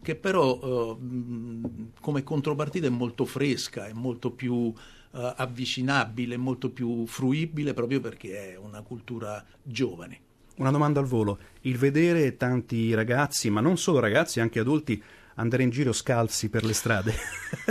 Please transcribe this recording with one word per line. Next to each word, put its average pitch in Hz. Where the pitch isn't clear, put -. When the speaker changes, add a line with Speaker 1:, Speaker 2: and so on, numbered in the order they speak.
Speaker 1:
che 123
però, 127
eh, 131
mh, 120
come 143
contropartita 147
è -
molto 120
fresca, 120
è 110
molto 120
più, 120
eh, 123
avvicinabile, 123
molto 127
più 117
fruibile 147
proprio 127
perché 98
è 92
una 104
cultura 110
giovane. 107
Speaker 2:
Una 131
domanda 147
al 139
volo. 107
Il 127
vedere 147
tanti 120
ragazzi, 120
ma 104
non 170
solo 165
ragazzi, 120
anche 117
adulti, 127
andare 117
in 127
giro 131
scalzi 117
per 110
le 110
strade. 110
<laughs> -